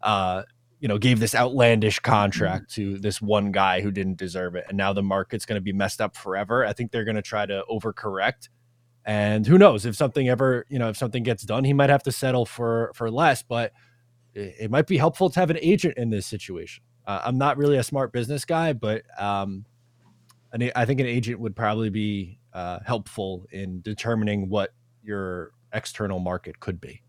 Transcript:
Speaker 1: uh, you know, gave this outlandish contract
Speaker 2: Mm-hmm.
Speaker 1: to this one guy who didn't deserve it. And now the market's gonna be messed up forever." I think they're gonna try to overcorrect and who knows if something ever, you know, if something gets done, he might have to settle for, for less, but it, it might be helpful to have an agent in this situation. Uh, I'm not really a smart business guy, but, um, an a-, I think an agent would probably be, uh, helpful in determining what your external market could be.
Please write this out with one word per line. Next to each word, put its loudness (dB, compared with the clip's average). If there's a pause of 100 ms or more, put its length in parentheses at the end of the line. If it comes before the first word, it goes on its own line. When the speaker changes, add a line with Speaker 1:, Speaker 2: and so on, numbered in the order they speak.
Speaker 1:
uh, 0 (380)
you -2
know, 2
gave 4
this 0
outlandish 4
contract 2
Speaker 2:
Mm-hmm. -4
Speaker 1:
to -10
this -4
one 2
guy 2
who -2
didn't -2
deserve -6
it. -6
And -6
now 2
the 0
market's -2
gonna -4
be -6
messed -2
up -4
forever." -2
I -2
think -8
they're -2
gonna -2
try -4
to -4
overcorrect -4 (580)
and 0
who 8
knows 8
if -4
something 0
ever, 2
you -4
know, 0
if -4
something -4
gets -2
done, -2
he 4
might 6
have 4
to -2
settle 0
for, -2
for -4
less, 2
but -4 (600)
it, -10
it -4
might 4
be 0
helpful 2
to 0
have 2
an 0
agent 2
in -2
this -2
situation. -10 (240)
Uh, -4
I'm 0
not 2
really 4
a 2
smart -2
business -4
guy, 0
but, -4 (180)
um, -4 (840)
an -2
a-, -2
I 2
think 2
an 2
agent -2
would -6
probably 0
be, -4 (160)
uh, -8
helpful -6
in -10
determining -2
what -2 (300)
your -8 (220)
external -6
market -6
could -8
be. -18